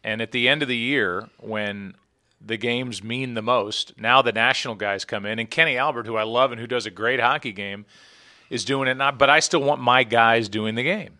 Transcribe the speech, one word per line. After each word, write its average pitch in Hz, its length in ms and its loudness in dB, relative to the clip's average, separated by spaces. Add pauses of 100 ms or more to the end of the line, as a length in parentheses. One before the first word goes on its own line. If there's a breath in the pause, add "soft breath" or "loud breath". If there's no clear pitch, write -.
and 110 180 -4
at 113 100 -6
the 123 160 0
end 147 140 4
of 135 60 -2
the 123 100 -2
year, 113 500 -2 (120)
when 104 560 -8 (460)
the 107 140 -6
games 120 480 -4
mean 123 300 -8
the 113 80 -6
most, 110 580 -2
now 120 220 4
the 120 100 2
national 117 440 -2
guys 98 280 -4
come 101 220 -8
in, 110 140 -4
and 110 120 -8
Kenny 156 260 2
Albert, 127 280 -2
who 113 100 -6
I 110 80 0
love 120 300 2
and 113 80 -10
who 120 60 -10
does 120 180 -4
a 107 40 -10
great 113 300 -2
hockey 123 320 0
game, 101 340 -12 (640 soft breath)
is 120 140 -4
doing 135 240 -2
it. 131 80 2
Not, 139 220 0
but 139 120 8
I 156 120 8
still 160 200 2
want 139 200 0
my 123 240 6
guys 113 420 6
doing 107 280 -4
the 123 80 -2
game. 185 360 -6